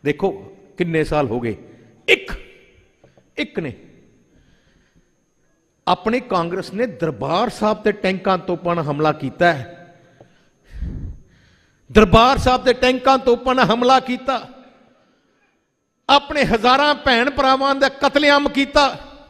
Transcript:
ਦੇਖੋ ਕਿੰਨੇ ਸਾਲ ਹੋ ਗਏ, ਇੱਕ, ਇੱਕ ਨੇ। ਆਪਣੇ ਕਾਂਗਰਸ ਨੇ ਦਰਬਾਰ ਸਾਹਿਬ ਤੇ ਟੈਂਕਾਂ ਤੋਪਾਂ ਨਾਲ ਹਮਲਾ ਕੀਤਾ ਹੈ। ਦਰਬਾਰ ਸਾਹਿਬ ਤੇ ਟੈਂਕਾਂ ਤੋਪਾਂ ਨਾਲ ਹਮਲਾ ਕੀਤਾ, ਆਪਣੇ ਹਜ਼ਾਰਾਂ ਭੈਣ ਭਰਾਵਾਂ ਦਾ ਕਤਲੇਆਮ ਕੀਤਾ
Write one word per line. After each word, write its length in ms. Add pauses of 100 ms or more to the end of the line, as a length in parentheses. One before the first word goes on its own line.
ਦੇਖੋ 260 (460)
ਕਿੰਨੇ 260
ਸਾਲ 220
ਹੋ 140
ਗਏ, 160 (540)
ਇੱਕ, 220 (1040)
ਇੱਕ 220
ਨੇ। 140 (2250)
ਆਪਣੇ 320
ਕਾਂਗਰਸ 540
ਨੇ 120
ਦਰਬਾਰ 640
ਸਾਹਿਬ 340
ਤੇ 80
ਟੈਂਕਾਂ 460
ਤੋਪਾਂ 380
ਨਾਲ 100
ਹਮਲਾ 260
ਕੀਤਾ 420
ਹੈ। 180 (2250)
ਦਰਬਾਰ 460
ਸਾਹਿਬ 260
ਤੇ 100
ਟੈਂਕਾਂ 440
ਤੋਪਾਂ 380
ਨਾਲ 100
ਹਮਲਾ 340
ਕੀਤਾ, 500 (1600)
ਆਪਣੇ 340
ਹਜ਼ਾਰਾਂ 520
ਭੈਣ 340
ਭਰਾਵਾਂ 460
ਦਾ 140
ਕਤਲੇਆਮ 600
ਕੀਤਾ 480 (320)